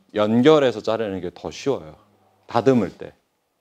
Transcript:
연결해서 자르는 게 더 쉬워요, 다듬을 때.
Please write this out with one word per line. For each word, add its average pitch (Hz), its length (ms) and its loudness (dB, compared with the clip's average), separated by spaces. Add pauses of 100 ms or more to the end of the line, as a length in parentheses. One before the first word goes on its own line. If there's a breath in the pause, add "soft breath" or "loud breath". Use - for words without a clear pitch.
(140)
연결해서 120 640 4
자르는 107 400 -4
게 87 140 -8
더 87 160 -12
쉬워요, 80 460 -8 (500)
다듬을 117 500 0
때. - 160 -18 (480)